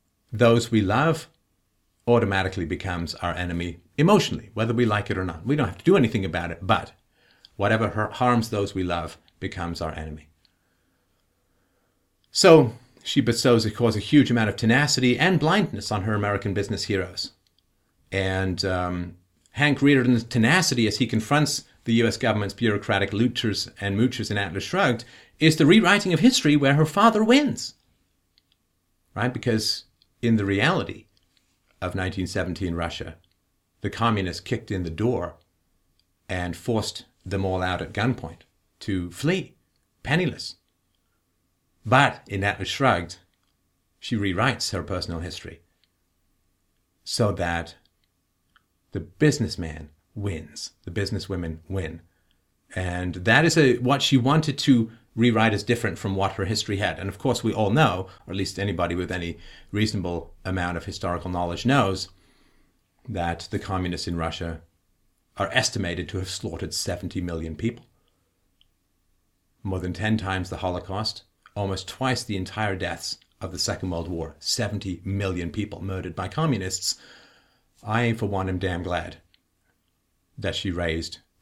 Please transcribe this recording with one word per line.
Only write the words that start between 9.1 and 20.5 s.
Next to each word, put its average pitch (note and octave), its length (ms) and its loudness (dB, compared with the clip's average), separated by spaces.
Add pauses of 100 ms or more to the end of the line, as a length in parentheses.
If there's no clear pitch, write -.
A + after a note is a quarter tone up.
becomes E2+ 420 -6
our D#2+ 100 -4
enemy. D#2 360 -12 (2000)
So D#3 420 8 (320)
she - 160 0
bestows, A2+ 460 4
of G#2+ 80 -4
course, A2+ 200 2
a G#2+ 60 -2
huge C3 300 6
amount A2+ 180 2
of G2 80 -4
tenacity B2+ 640 4
and E3+ 200 4
blindness D#3 540 0
on G2+ 100 0
her G#2+ 120 0
American G2+ 400 0
business G2 300 -2
heroes. F#2 480 -4 (800)
And, F#2+ 540 0
um, F2+ 520 -4 (340)
Hank C#3+ 300 0
Rearden's B2+ 440 4
tenacity B2+ 600 2